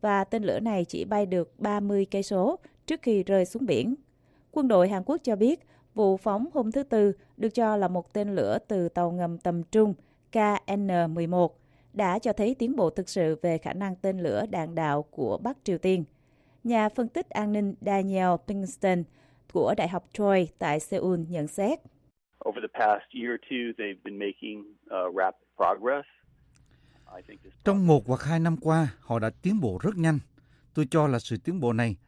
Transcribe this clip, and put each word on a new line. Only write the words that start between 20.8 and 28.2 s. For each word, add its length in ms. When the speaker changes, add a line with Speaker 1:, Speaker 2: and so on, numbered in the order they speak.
Speaker 1:
Seoul 480
nhận 180
xét. 320
Speaker 2:
Over 140
the 180
past 220
year 200
or 60
two, 280
they've 260
been 140
making, 420
uh, 560
rapid 400
progress. 500
I 120
think 140
this 100
Speaker 3:
Trong 220
một 200
hoặc 160